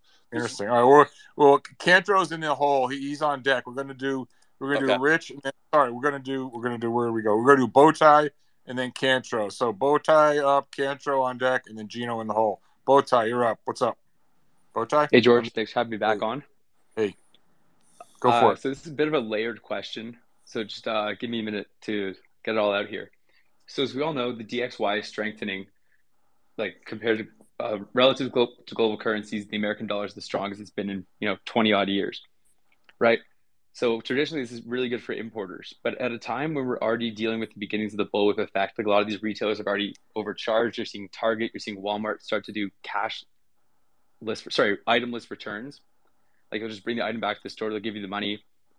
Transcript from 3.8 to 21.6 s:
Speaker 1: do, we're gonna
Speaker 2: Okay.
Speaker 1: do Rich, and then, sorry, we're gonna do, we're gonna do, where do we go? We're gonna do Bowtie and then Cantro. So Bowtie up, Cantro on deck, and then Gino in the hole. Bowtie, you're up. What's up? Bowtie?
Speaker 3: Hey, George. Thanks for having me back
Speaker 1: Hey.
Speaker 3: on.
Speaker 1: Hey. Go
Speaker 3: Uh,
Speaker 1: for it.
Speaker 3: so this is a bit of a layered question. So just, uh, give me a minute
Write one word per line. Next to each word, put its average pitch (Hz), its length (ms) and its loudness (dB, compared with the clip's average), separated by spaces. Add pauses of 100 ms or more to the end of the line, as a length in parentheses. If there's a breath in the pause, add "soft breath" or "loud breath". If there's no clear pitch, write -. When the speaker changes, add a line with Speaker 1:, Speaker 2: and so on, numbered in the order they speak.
Speaker 1:
do, 135 360 -4 (320)
we're 139 140 -2
gonna 135 120 0
Speaker 2:
Okay. 117 120 2
Speaker 1:
do - 40 -6
Rich, - 280 2
and 139 120 -16
then, 135 100 -6 (220)
sorry, 139 160 4
we're 120 120 -8
gonna 139 180 0
do, 131 260 -4
we're 117 160 -12
gonna 120 160 -2
do, 117 140 -2
where 120 160 2
do 113 40 -2
we 113 100 -2
go? 107 140 4
We're 117 100 2 (100)
gonna 127 100 4
do 104 60 -2
Bowtie 151 580 8 (360)
and 127 120 -8
then 127 140 -4
Cantro. 123 580 0
So 120 220 -2
Bowtie 147 720 4
up, 139 240 2
Cantro 139 520 -2
on 127 160 -4
deck, 127 280 0
and 110 100 -16
then 107 120 -10
Gino 117 320 -6
in 110 80 -8
the 104 60 -2
hole. 107 280 2 (240)
Bowtie, 131 420 4
you're 123 160 0
up. 110 200 0
What's - 180 -6
up? - 160 0 (800)
Bowtie? 147 340 2
Speaker 3:
Hey, 127 100 8
George. 117 320 6
Thanks 110 200 -6
for 123 80 0
having 117 100 -2
me 110 60 -6
back 104 240 0
Speaker 1:
Hey. 107 60 -2
Speaker 3:
on. 123 180 -6 (500)
Speaker 1:
Hey. 104 220 -2 (1040)
Go 123 100 2
Speaker 3:
Uh, 117 100 6
Speaker 1:
for 110 120 8
it. - 80 -6
Speaker 3:
so 139 80 -4
this 135 140 -8
is 165 100 -14
a - 20 -14
bit 151 140 0
of 156 60 -2
a 151 40 2
layered 110 440 -4
question. 113 560 -10 (320)
So 113 140 -6
just, - 240 -12
uh, 104 260 -2
give 117 160 -8
me 117 80 -4
a 110 60 -4
minute 107 240 -6 (140)